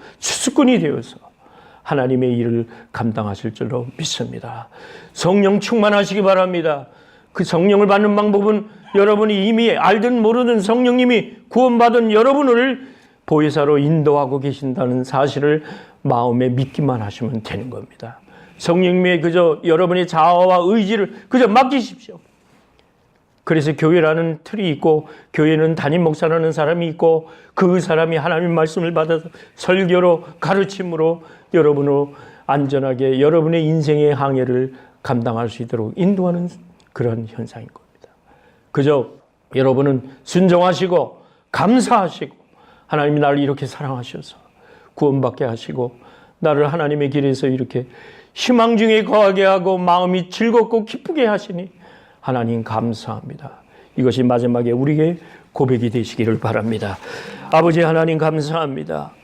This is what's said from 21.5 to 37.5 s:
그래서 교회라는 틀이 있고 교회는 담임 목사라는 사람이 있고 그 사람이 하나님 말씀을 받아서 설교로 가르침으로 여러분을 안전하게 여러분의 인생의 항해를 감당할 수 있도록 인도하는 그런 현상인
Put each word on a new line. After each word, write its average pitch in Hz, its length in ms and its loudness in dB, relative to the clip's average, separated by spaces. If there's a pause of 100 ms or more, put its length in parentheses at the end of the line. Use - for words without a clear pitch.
그래서 151 320 0
교회라는 160 680 2
틀이 208 280 -6
있고 156 360 0 (260)
교회는 156 420 2
담임 151 280 0
목사라는 160 480 0
사람이 160 380 -2
있고 160 400 0 (240)
그 185 260 2
사람이 165 380 0
하나님 165 360 -2
말씀을 165 400 0
받아서 160 360 -2 (260)
설교로 180 680 2 (160)
가르침으로 170 840 -2 (300)
여러분을 143 540 2 (400)
안전하게 135 760 0
여러분의 160 420 2
인생의 151 500 2
항해를 131 600 -2 (300)
감당할 117 460 -2
수 117 140 -12
있도록 113 320 -6
인도하는 180 540 -2 (440)
그런 113 340 -4
현상인 113 400 -14